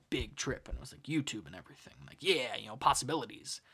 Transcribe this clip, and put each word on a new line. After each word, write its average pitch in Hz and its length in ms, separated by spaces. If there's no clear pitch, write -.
big 131 260
trip, - 320
and - 100
it - 40
was, 139 100
like, - 120
YouTube 156 420
and 139 100
everything. - 380
Like, - 140
yeah, 147 360
you 110 100
know, 107 80
possibilities. 135 840